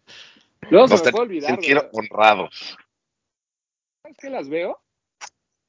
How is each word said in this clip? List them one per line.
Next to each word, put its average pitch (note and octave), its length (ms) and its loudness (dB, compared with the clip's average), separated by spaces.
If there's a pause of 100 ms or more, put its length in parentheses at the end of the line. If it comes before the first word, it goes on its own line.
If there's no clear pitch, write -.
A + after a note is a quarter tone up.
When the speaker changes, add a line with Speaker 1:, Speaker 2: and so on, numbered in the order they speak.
(680)
Speaker 1:
Luego A3 180 8
se G3+ 60 2
Speaker 2:
Nos F#3+ 120 4
Speaker 1:
me - 60 2
Speaker 2:
tenemos - 0 -
Speaker 1:
puede A3+ 120 -2
olvidar, C#3+ 340 -6
Speaker 2:
que - 60 -10
sentir C#3 140 2
Speaker 1:
güey. C#3 160 -2
Speaker 2:
honrados. G#2+ 840 -2 (1300)
Speaker 1:
¿Sabes D4+ 140 -20
qué C#4 120 -18
las G#3 200 -10
veo? E3+ 300 -8 (880)